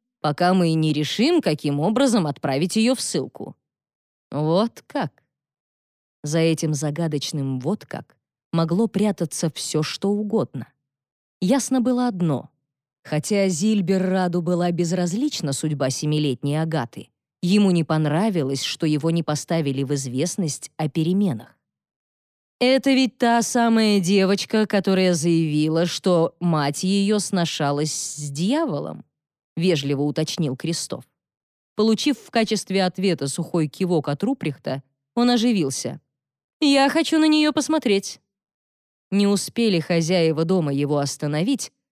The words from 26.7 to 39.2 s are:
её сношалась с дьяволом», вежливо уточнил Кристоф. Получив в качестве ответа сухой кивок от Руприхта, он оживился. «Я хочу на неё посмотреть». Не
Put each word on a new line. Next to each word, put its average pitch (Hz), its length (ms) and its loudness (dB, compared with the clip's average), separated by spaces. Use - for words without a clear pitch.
её 196 340 2
сношалась 156 720 -2
с - 380 -8
дьяволом», 175 760 -4
вежливо 143 460 0
уточнил 147 540 -2
Кристоф. - 480 -6
Получив 220 420 0
в - 120 -20
качестве 196 540 0
ответа 180 440 -2
сухой 160 400 -2
кивок 175 400 -2
от 139 140 -4
Руприхта, 160 600 -4
он 240 160 2
оживился. 208 720 0
«Я 277 300 4
хочу 320 280 0
на 311 80 4
неё 302 260 4
посмотреть». 269 680 -2
Не 202 160 2